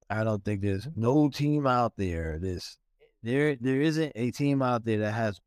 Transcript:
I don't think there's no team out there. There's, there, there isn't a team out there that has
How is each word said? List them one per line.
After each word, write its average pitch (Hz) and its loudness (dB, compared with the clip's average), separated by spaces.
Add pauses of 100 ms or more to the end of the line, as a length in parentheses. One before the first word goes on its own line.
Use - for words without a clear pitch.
I 110 -2
don't 107 -2
think 104 -2
there's 101 -2
no 135 4
team 147 0
out 123 2
there. 82 -2
There's, 90 -6 (440)
there, 139 0
there 131 2
isn't 156 0
a 117 -2
team 143 0
out 120 0
there 107 2
that 107 0
has 110 -2